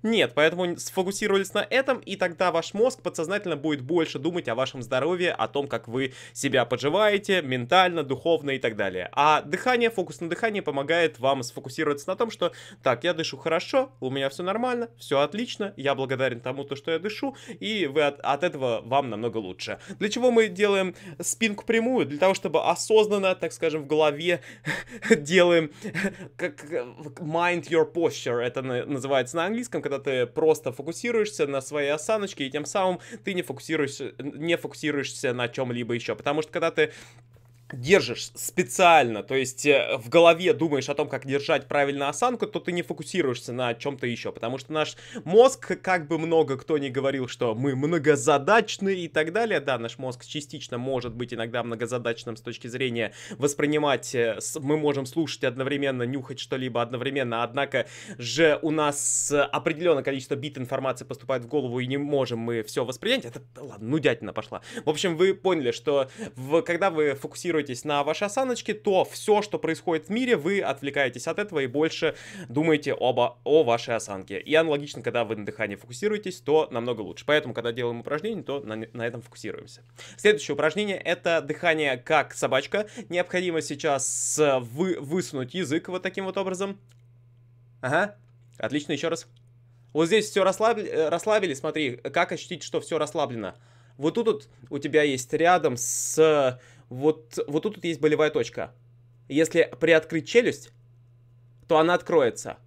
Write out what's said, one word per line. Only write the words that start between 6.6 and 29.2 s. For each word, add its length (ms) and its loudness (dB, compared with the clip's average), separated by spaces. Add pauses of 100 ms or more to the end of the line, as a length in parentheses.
подживаете 760 2
ментально, 600 2
духовно 480 2
и 80 -2
так 180 0
далее. 340 -2
А 300 6
дыхание, 480 0
фокус 320 -4
на 80 -6
дыхании 320 -2
помогает 580 0
вам 240 2
сфокусироваться 680 -4
на 60 0
том, 160 -2
что: 200 -2 (320)
«Так, 200 2
я 100 2
дышу 240 -6
хорошо, 640 0
у 100 -4
меня 200 -2
все 140 -8
нормально, 440 -2 (100)
все 220 0
отлично, 580 -2
я 180 0
благодарен 460 -2
тому, 220 -6
то, 120 -8
что 160 -6
я 80 0
дышу», 360 -6 (240)
и 280 -2
вы 160 2
от, 180 0
от 220 0
этого 400 -2
вам 260 0
намного 280 -4
лучше. 420 -8 (200)
Для 100 0
чего 220 2
мы 160 6
делаем 480 0 (260)
спинку 440 -2
прямую? 400 2
Для 120 -8
того, 160 6
чтобы 300 0
осознанно, 720 4
так 180 -6
скажем, 300 -2
в 40 -12
голове 540 2 (340)
<laughs> 340 -10
делаем, 640 6 (680)
как, 260 -6 (560)
mind 500 -2
your 220 4
posture, 480 0
это 220 -2
на-, 240 -4
называется 520 0